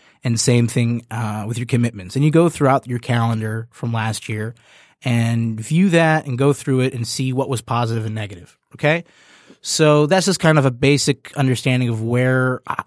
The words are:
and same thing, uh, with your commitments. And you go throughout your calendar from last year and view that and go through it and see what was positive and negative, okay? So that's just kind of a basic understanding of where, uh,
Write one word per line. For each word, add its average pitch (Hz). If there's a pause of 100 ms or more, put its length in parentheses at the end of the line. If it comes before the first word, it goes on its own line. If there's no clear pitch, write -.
(240)
and 117
same 120
thing, 117
uh, 107
with 113
your 117
commitments. 110
And 139
you 151
go 170
throughout 135
your 123
calendar 113
from 117
last 110
year 110 (480)
and 117
view 170
that 160
and 127
go 139
through 131
it 127
and 117
see 131
what 127
was 120
positive 117
and 107
negative, 101 (160)
okay? 165 (560)
So 151
that's 185
just 185
kind 160
of 135
a 131
basic 139
understanding 127
of 110
where, 127
uh, -